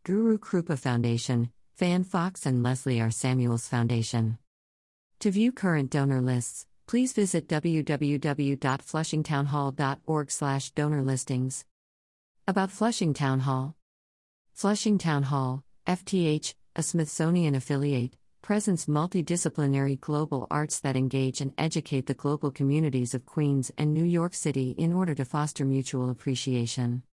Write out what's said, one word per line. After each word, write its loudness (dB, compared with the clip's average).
Guru 2
Krupa -2
Foundation, 0
Fan 2
Fox, -2
and 2
Leslie 0
R. 2
Samuels 0
Foundation. 0
To 2
view 4
current 2
donor 2
lists, -2
please 2
visit 0
w 0
w 0
w 0
dot -2
flushing -2
town 0
hall 0
dot -2
org 0
slash -4
donor 0
listings. -2
About 2
Flushing 0
Town 2
Hall. -2
Flushing 2
Town 2
Hall, -2
F -2
T 2
H, -2
a -2
Smithsonian 2
affiliate, 0
presents 0
multidisciplinary 0
global -2
arts -2
that -2
engage 0
and -4
educate -2
the -4
global -2
communities 0
of -4
Queens 0
and 2
New 2
York 0
City -2
in 2
order 0
to -2
foster -2
mutual 0
appreciation. -2